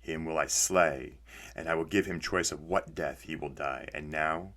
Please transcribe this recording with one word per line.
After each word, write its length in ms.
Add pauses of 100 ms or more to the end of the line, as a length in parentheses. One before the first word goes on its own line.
him 240
will 140
I 80
slay, 720 (360)
and 140
I 60
will 100
give 220
him 140
choice 320
of 100
what 320
death 280
he 140
will 140
die. 440
And 160
now 460